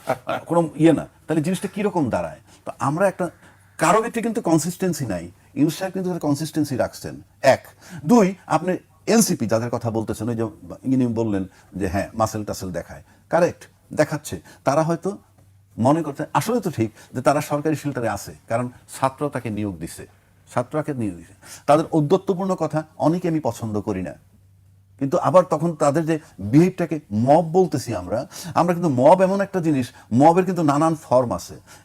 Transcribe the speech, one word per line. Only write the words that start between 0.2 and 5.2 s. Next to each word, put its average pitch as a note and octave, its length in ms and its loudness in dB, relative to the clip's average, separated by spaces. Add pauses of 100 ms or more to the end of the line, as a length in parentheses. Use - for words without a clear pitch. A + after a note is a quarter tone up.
কোনো E3 300 0
ইয়ে D#3+ 180 6
না। - 140 -2 (200)
তাহলে D#3+ 160 0
জিনিসটা F#3 240 -2
কিরকম F3+ 420 -2
দাঁড়ায়? F2 300 -4 (260)
তো - 140 -10
আমরা D#3 280 0
একটা, F3 220 -2 (480)
কারো F3+ 220 4
ক্ষেত্রে A3+ 220 -4
কিন্তু A3+ 200 -2
কনসিস্টেন্সি E3 640 0
নাই। F2+ 260 -8 (220)